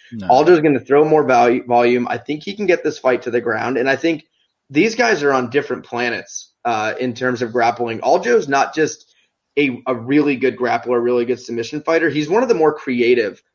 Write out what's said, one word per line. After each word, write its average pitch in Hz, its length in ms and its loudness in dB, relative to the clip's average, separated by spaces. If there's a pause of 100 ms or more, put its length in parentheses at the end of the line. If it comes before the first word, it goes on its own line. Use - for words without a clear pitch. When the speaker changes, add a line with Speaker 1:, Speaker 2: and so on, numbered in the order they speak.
(120)
Speaker 1:
No. 101 180 -12
Speaker 2:
Aljo's 156 320 6
gonna 143 180 2
throw 143 260 4
more 151 200 2
value, 123 380 4
volume. 120 440 2
I 117 100 -4
think 151 260 -8
he 196 120 -10
can 208 100 -6
get 170 180 2
this 156 140 -4
fight 123 260 0
to 123 60 -6
the 117 120 0
ground. 113 360 -2
And 127 100 0
I 135 100 0
think 165 280 -2 (460)
these 208 240 2
guys 226 260 0
are 143 100 2
on 123 200 -2
different 131 340 -4
planets, 120 680 -8 (140)
uh, 110 340 -2
in 123 140 -4
terms 123 280 -4
of 117 120 -6
grappling. 120 480 -2
Aljo's 185 480 0
not 135 260 0
just - 380 -4 (440)
a, 135 300 -2
a 131 80 -2
really 139 400 0
good 123 220 -2
grappler, 120 400 -2
a - 20 2
really 120 240 0
good 120 160 -4
submission 117 420 -8
fighter. 165 280 0
He's 147 180 -4
one 214 160 0
of 240 60 -4
the 214 60 4
more 156 180 2
creative 120 680 0 (140)